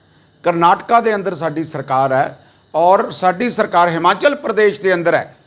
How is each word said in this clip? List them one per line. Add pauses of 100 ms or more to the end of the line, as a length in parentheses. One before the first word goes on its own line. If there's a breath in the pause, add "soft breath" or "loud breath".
(440 soft breath)
ਕਰਨਾਟਕਾ
ਦੇ
ਅੰਦਰ
ਸਾਡੀ
ਸਰਕਾਰ
ਹੈ (360 soft breath)
ਔਰ
ਸਾਡੀ
ਸਰਕਾਰ
ਹਿਮਾਚਲ
ਪ੍ਰਦੇਸ਼
ਦੇ
ਅੰਦਰ
ਹੈ। (120)